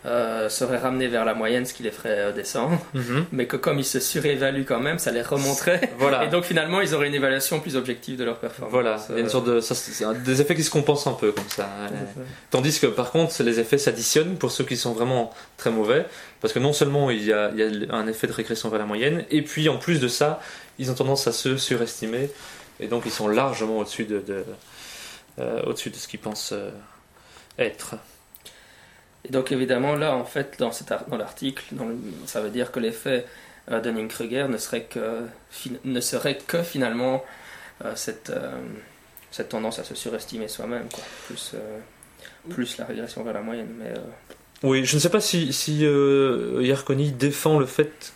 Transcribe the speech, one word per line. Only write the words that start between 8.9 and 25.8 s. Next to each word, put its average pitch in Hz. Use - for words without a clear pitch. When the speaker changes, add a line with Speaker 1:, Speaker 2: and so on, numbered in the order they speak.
Speaker 2:
il -
y -
a -
une 113
Speaker 1:
Euh, -
Speaker 2:
sorte 120
de, 120
ça, 117
c'est -
un, 107
des 127
effets 147
qui 156
se -
compensent 147
un 127
peu 110
comme -
ça. 104
Speaker 1:
C'est 101
Speaker 2:
Euh, -
Speaker 1:
ça. 135
Speaker 2:
tandis 135
que 143
par 120
contre, 165
les 117
effets 127
s'additionnent 139
pour 123
ceux -
qui 120
sont 120
vraiment 120
très -
mauvais, 113
parce 110
que -
non 139
seulement 143
il 107
y 107
a, 104
il 110
y 107
a -
un 110
effet 110
de -
régression 113
vers 107
la 104
moyenne, 131
et 151
puis 156
en 127
plus 160
de 123
ça, 151
ils 131
ont 127
tendance 135
à 117
se 131
surestimer, 120
et 110
donc 117
ils 110
sont 107
largement 110
au-dessus 104
de, 107
de, 95
euh, -
au-dessus 120